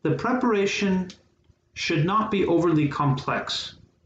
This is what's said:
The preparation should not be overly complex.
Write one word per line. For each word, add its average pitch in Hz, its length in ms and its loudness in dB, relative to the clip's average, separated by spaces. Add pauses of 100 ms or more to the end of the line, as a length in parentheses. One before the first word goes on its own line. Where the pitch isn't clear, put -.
The 151 100 0
preparation 202 960 0 (680)
should 156 300 -2
not 208 260 0
be 190 140 2
overly 160 440 4
complex. - 880 -2 (300)